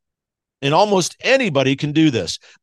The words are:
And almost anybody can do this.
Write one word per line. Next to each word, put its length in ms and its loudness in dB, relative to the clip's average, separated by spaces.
And 120 0
almost 460 0
anybody 540 0
can 160 -6
do 200 2
this. 260 -6